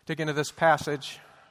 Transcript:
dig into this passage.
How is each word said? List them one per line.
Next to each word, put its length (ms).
dig 160
into 120
this 180
passage. 720